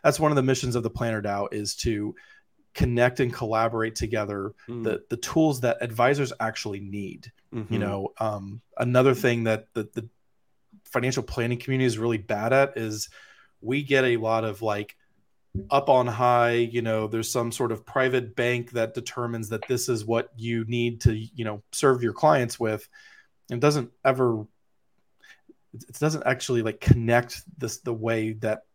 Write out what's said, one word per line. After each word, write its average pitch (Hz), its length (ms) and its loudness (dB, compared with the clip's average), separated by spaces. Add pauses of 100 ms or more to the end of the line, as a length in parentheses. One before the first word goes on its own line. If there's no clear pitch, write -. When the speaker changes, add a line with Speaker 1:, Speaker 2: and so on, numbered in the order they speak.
Speaker 1:
that's 143 160 4
one 151 140 6
of 147 40 2
the 135 60 4
missions 127 320 0
of 120 80 0
the 117 80 -2
Planner 110 320 -4
dao, 101 300 -2
is 104 240 -6
to 107 380 -2 (600)
connect 123 460 2
and 120 120 0
collaborate 113 640 -2
together 104 580 -4 (160)
Speaker 2:
Mm. 117 140 -10
Speaker 1:
the, - 280 -4
the 120 60 -4
tools 151 440 0
that 120 200 0
advisors 123 600 0
actually 107 400 -6
need. 101 500 -10 (240)
Speaker 2:
Mm-hmm. 107 180 -6
Speaker 1:
You 113 60 0
know, 101 400 -4
um, 104 420 -6 (180)
another 123 360 4
thing 120 300 2
that 110 300 -2
the, 110 200 -4
the 113 140 -8 (760)
financial 123 380 -2
planning 120 360 -2
community 131 280 0
is 113 120 0
really 113 200 0
bad 107 340 -2
at 135 240 2
is 107 320 -6 (520)
we 135 240 -4
get 135 200 4
a 120 120 2
lot 113 280 0
of, 104 160 -6
like, 104 360 -4 (720)
up 139 180 2
on 127 160 6
high, 120 500 4
you 120 280 0
know, 110 240 0
there's 110 240 -4
some 120 220 -2
sort 120 180 -2
of - 160 -8
private 127 480 0
bank 120 380 -2
that 113 200 -2
determines 117 580 -8
that 110 180 2
this 120 200 -2
is 110 160 -2
what 117 320 0
you 113 280 -2
need 120 360 -2
to, 113 140 4
you 110 300 -8
know, 104 260 -8
serve 127 320 4
your 117 100 2
clients 139 460 2
with. 107 300 -2 (600)
It 120 120 -6
doesn't 147 320 2 (120)
ever, 127 360 2 (1300)
it - 280 -18
doesn't 156 260 0
actually, 127 360 0
like, 107 180 -6
connect 120 640 4 (140)
this, 110 200 -8
the 120 180 -6
way 110 460 -2
that 107 220 -2 (120)